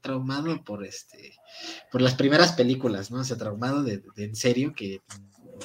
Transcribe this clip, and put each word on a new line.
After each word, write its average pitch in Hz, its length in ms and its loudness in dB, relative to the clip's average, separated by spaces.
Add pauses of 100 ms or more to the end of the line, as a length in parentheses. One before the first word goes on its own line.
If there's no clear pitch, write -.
traumado 139 640 -4
por, 104 220 -10
este, - 500 -18 (560)
por 127 100 2
las 127 140 6
primeras 151 380 6
películas, 123 580 0
¿no? 127 80 -6
O 131 40 -4
sea, 127 140 -4
traumado 117 460 -2
de, 101 200 -4 (120)
de 104 100 -8
en 104 100 -10
serio, 127 400 0
que 98 260 -8 (640)